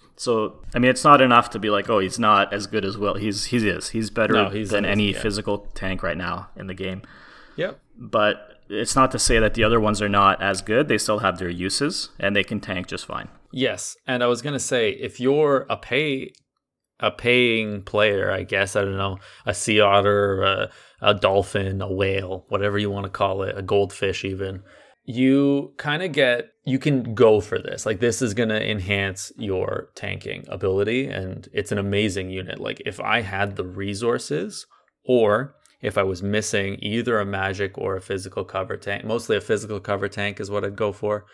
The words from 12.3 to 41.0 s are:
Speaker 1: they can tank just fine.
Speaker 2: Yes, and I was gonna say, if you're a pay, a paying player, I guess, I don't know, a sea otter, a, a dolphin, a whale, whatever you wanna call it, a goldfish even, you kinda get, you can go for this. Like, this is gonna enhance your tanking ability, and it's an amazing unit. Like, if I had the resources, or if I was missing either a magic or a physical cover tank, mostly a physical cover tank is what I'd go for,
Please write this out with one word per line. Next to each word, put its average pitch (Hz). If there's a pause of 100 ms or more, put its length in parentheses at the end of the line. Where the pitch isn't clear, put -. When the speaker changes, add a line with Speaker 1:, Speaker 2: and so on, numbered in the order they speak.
Speaker 1:
they 101
can 104
tank 90
just -
fine. - (260)
Speaker 2:
Yes, 120 (120)
and 123
I 120
was 120
gonna 139
say, 113
if -
you're 139
a 107
pay, 135 (680)
a 113
paying 113
player, 101
I 95
guess, 98
I 104
don't 98
know, 98 (280)
a 104
sea 107
otter, 101
a, 98 (320)
a 104
dolphin, 98
a 95
whale, 95
whatever 101
you 104
wanna 98
call 98
it, 98
a 98
goldfish 98
even, 98 (400)
you 139
kinda 156
get, 131 (120)
you 131
can 123
go 107
for 104
this. -
Like, 107
this 117
is 113
gonna 110
enhance 101
your 95
tanking -
ability, 101
and 95
it's 104
an 104
amazing 98
unit. 92
Like, -
if 110
I 107
had 98
the 95
resources, 113 (380)
or 120 (260)
if 110
I 101
was 95
missing 101
either 113
a 101
magic 98
or 95
a 92
physical 98
cover 95
tank, 101
mostly 113
a 98
physical 104
cover 101
tank 101
is 101
what 101
I'd 101
go 107
for, 104